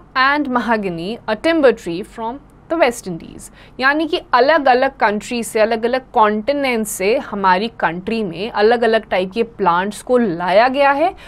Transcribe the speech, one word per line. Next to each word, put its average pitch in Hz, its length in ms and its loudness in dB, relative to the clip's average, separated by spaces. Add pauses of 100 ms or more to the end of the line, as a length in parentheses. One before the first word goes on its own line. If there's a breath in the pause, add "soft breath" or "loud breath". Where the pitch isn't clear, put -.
(180)
and 269 400 0
mahogany, 208 600 -4 (120)
a 214 160 -2
timber 311 280 4 (100)
tree 175 200 -6
from 233 340 -10 (360)
the 330 80 0
West 240 260 -2
Indies। - 460 -14 (260 loud breath)
यानी 294 280 0
कि 320 140 -2 (120)
अलग-अलग 262 640 4
कंट्री 220 460 -2
से, 220 160 -4
अलग-अलग 233 420 0 (120)
कॉन्टिनेंट 226 720 0
से 202 300 -2
हमारी 202 600 0
कंट्री 190 440 -4
में 180 280 -8
अलग-अलग 226 580 2
टाइप 185 220 -2
के 226 120 -2
प्लांट्स 190 580 -2
को 247 160 0
लाया 185 500 2
गया 277 240 4
है, 320 240 0 (120 loud breath)